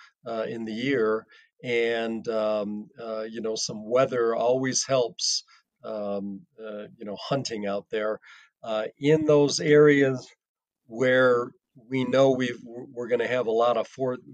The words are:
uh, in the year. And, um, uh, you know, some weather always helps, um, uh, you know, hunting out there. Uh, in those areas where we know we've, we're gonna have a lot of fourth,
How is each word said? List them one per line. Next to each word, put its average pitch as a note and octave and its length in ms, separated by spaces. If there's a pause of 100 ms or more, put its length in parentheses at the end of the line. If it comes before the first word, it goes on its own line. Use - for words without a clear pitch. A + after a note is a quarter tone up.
(260)
uh, A2+ 220
in A2+ 160
the A2 80
year. A2 540 (360)
And, A#2 680
um, G#2+ 600 (100)
uh, A2 300
you A2+ 140
know, A2 140
some A2 300
weather A#2+ 480
always B2 520
helps, - 580 (400)
um, G2+ 560 (180)
uh, G#2+ 260 (120)
you A2+ 80
know, G2+ 160
hunting A2+ 460
out G2+ 240
there. G#2+ 300 (420)
Uh, A2 220 (140)
in D#3 280
those D3 340
areas D3 640 (600)
where B2+ 640 (400)
we C3 140
know C3 260
we've, B2+ 340
we're A#2+ 440
gonna A#2 180
have A#2+ 200
a A2+ 60
lot A#2 240
of A2 100
fourth, B2+ 340 (140)